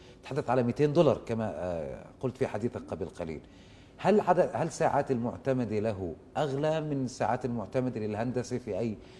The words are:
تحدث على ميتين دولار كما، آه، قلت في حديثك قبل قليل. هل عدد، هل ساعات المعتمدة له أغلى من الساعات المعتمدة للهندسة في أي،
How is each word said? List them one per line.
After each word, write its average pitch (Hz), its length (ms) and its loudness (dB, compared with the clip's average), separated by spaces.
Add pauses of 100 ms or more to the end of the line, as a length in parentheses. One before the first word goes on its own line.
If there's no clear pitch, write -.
(240)
تحدث 139 260 -2
على 123 120 4
ميتين 139 300 4
دولار 143 340 8
كما، 110 280 -2
آه، 80 500 -4 (160)
قلت 127 160 -2
في 127 100 0
حديثك 107 420 -4
قبل 87 180 -6
قليل. 80 340 -8 (580)
هل 196 220 4
عدد، 175 320 4
هل 151 180 0
ساعات 143 400 0
المعتمدة 117 680 0
له 95 360 -2 (220)
أغلى 151 440 0
من 147 240 -2
الساعات 120 400 -2
المعتمدة 120 560 -2
للهندسة 113 580 -2
في 98 200 -4
أي، 110 180 -2 (240)